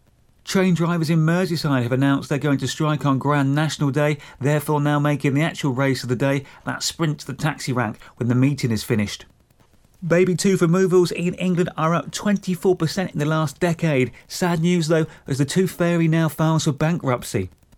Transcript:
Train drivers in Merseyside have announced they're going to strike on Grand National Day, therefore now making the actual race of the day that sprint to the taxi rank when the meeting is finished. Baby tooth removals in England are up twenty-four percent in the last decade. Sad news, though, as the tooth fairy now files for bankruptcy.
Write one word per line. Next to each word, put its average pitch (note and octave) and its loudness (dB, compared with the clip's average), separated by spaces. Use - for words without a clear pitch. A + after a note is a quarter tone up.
Train F#3+ 2
drivers E3 0
in E3 2
Merseyside D#3+ 0
have A#2+ -2
announced C#3 0
they're D3 -2
going C#3 0
to C3+ -4
strike D3+ -2
on C#3 2
Grand C#3 0
National D3+ 0
Day, D3 0
therefore D3 0
now D3 2
making C#3+ 0
the C#3+ 2
actual D#3 -2
race C3 0
of B2 -8
the B2+ 0
day C#3 0
that - -6
sprint D3+ -4
to - -14
the D3 -8
taxi - -4
rank A#2 -2
when A#2 -2
the A#2+ 2
meeting C3 2
is A2 -2
finished. G#2 -4
Baby F3 2
tooth F#3+ 2
removals F3+ 4
in F3 -4
England F3+ 0
are D#3+ 0
up - -4
twenty-four F#3+ 0
percent F3 -4
in D#3+ -4
the D3 0
last D#3 -2
decade. D#3+ 0
Sad F3 -2
news, E3+ 2
though, D#3+ 2
as C3 -2
the C#3 2
tooth F3+ 0
fairy E3+ 2
now D#3+ 2
files D#3+ 0
for D#3 0
bankruptcy. C3 -2